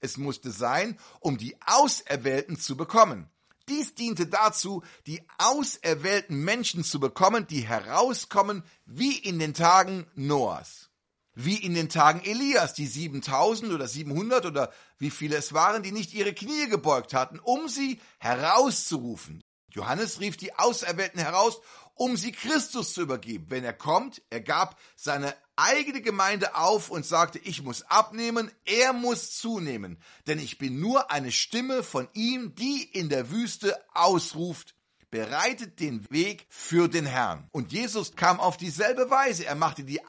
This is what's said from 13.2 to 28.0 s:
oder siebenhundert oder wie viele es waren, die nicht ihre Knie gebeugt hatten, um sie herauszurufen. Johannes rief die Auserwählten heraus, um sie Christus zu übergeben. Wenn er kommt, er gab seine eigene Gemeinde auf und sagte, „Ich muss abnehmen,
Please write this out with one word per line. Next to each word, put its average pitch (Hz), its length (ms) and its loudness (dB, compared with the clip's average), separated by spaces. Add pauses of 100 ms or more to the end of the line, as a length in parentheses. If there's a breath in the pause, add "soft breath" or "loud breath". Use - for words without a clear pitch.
oder 135 160 -4
siebenhundert 160 580 -2
oder 143 260 -2 (260 loud breath)
wie 139 120 -4
viele 151 260 -4
es 143 160 -6
waren, 190 300 4
die 190 100 -8
nicht 202 220 -8
ihre 202 180 -2
Knie 294 360 -4
gebeugt 147 440 2
hatten, 135 280 -2
um 277 280 -2
sie 269 320 -4 (180 loud breath)
herauszurufen. 123 1200 0 (280)
Johannes 139 500 -4
rief 202 160 -6
die - 180 -14
Auserwählten 180 640 0
heraus, 190 400 2 (340 loud breath)
um 247 220 0
sie 190 160 -6
Christus 247 600 -2
zu 175 80 -4
übergeben. 113 460 -6
Wenn 131 160 -4
er 117 80 -6
kommt, 190 580 -2
er 117 100 -6
gab 156 380 0 (180 soft breath)
seine 139 380 -4 (220)
eigene 262 460 2
Gemeinde 196 520 0
auf 175 360 2
und 160 160 -6
sagte, 165 320 2
„Ich 139 240 -10
muss 127 200 -8
abnehmen, 220 680 0 (140)